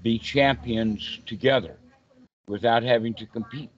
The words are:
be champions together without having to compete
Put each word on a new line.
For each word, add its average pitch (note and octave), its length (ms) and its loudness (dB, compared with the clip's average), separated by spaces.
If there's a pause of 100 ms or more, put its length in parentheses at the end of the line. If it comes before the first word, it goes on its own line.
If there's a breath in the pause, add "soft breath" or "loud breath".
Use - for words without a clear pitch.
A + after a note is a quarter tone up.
be A2+ 140 2
champions A2+ 1080 0
together A2+ 520 0 (720)
without A#2 360 2
having A#2 320 2
to A2 100 -14
compete B2 520 -12